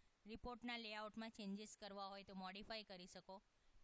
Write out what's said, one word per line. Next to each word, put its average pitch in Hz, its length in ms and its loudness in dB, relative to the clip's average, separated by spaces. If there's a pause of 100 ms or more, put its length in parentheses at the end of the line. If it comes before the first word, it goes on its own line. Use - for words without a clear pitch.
(260)
રિપોર્ટના 233 520 2
લેઆઉટમાં 214 520 2
ચેન્જીસ 208 480 2
કરવા 196 300 0
હોય 196 160 -2
તો 196 100 -6
મોડિફાઈ 196 500 0
કરી 185 240 -4
શકો, 190 360 -6 (400)